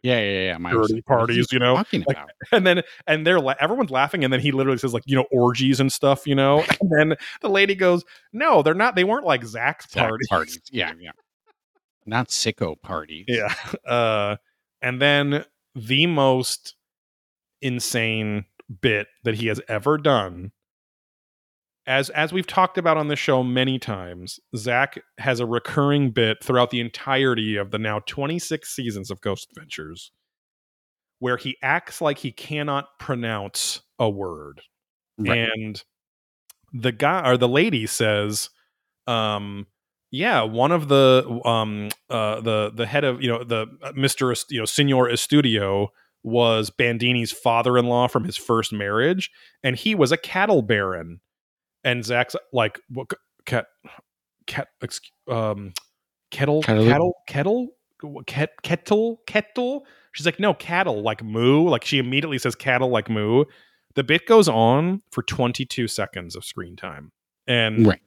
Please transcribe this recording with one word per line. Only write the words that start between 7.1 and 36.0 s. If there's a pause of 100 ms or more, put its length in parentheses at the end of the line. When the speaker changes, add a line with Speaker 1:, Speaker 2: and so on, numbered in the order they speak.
Speaker 2:
the
lady
goes, (300)
"No,
they're
not,
they
weren't,
like,
Zach's
Speaker 1:
Zach
Speaker 2:
parties."
Speaker 1:
parties. (100)
Yeah,
yeah. (960)
Not
sicko
parties.
Speaker 2:
Yeah.
<laughs> (220)
Uh, (440)
and
then (300)
the
most (840)
insane (360)
bit (160)
that
he
has
ever
done, (1400)
as,
as
we've
talked
about
on
the
show
many
times, (160)
Zach (160)
has
a
recurring
bit
throughout
the
entirety
of
the
now
twenty-six
seasons
of
Ghost
Adventures, (1080)
where
he
acts
like
he
cannot
pronounce (180)
a
word. (560)
Speaker 1:
Right.
Speaker 2:
And (880)